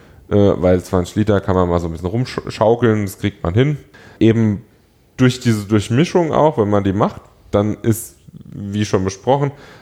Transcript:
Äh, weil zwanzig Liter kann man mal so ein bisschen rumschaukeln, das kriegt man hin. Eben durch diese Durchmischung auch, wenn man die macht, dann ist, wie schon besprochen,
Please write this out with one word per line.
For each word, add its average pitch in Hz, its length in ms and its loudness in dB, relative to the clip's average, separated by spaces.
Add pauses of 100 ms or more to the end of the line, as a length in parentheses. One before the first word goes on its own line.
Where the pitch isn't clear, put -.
(300)
Äh, 98 80 -2
weil 92 440 2
zwanzig 90 340 -4
Liter 104 260 2
kann 92 140 -2
man 92 120 2
mal 87 120 2
so 85 80 -4
ein 82 40 -6
bisschen 85 180 -6
rumschaukeln, 113 960 0
das 95 140 -12
kriegt - 240 -6
man 87 100 -4
hin. 135 240 0 (420)
Eben 110 440 2 (540)
durch 123 220 2
diese 107 260 -2
Durchmischung 123 680 0
auch, 151 240 2
wenn 101 120 2
man 101 140 2
die 95 100 0
macht, 127 280 -2 (300)
dann 104 300 0
ist, - 360 -4 (140)
wie 101 540 -8
schon 95 180 -2
besprochen, 135 480 -2 (300)